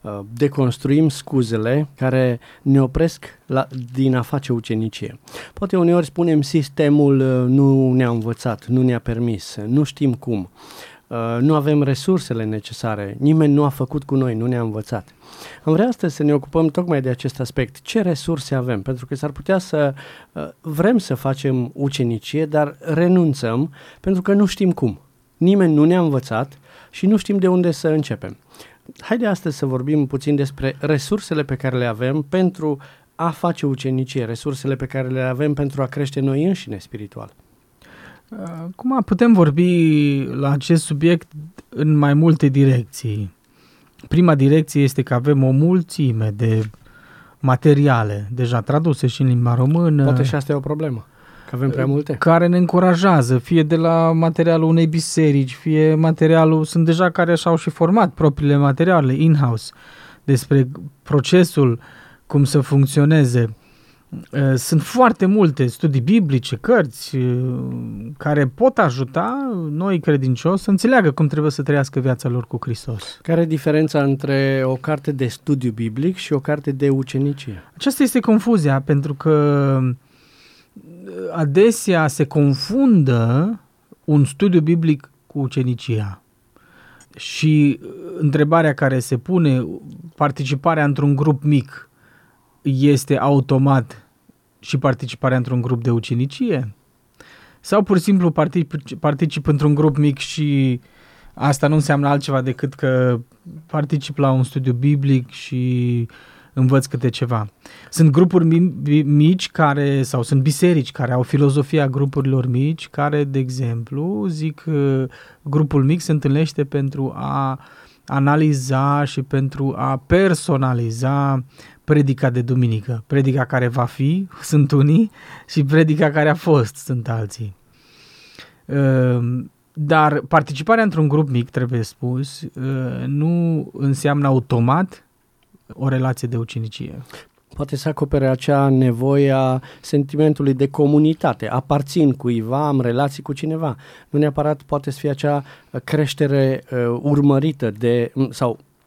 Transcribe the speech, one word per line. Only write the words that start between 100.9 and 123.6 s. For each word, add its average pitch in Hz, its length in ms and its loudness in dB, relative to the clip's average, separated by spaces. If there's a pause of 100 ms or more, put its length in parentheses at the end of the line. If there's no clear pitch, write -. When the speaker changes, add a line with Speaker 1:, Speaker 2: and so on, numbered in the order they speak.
Speaker 2:
asta 139 340 0
nu 147 60 2
înseamnă 143 340 2
altceva 143 340 0
decât 131 320 -4
că 127 460 0 (460)
particip 147 520 -4
la 139 140 2
un 131 120 2
studiu 131 300 -2
biblic 135 560 0
și 123 760 -4 (460)
învăț 135 320 2
câte 127 240 -4
ceva. 117 380 -4 (420)
Sunt 160 200 4
grupuri 170 360 4
mi-, 165 280 2 (100)
mi-, 147 180 2
mici 151 480 2
care, 143 540 0
sau 127 200 -2
sunt 135 180 0
biserici 151 500 0
care 127 200 -4
au 127 100 0
filozofia 143 640 0
grupurilor 131 600 -2
mici, 135 420 -2
care, 147 340 -2
de 139 160 -2
exemplu, 131 880 -4
zic, 156 400 -6
eh, 139 360 0 (380)
grupul 147 420 0
mic 160 180 2
se - 100 -4
întâlnește 147 520 0
pentru 139 520 -4
a 135 440 -6 (460)
analiza 139 960 0
și 139 180 -4
pentru 135 560 -4
a 135 200 -4
personaliza 135 1500 0 (400)
predica 139 460 2
de 123 120 0
duminică. 120 640 -2
Predica 135 380 0
care 123 220 0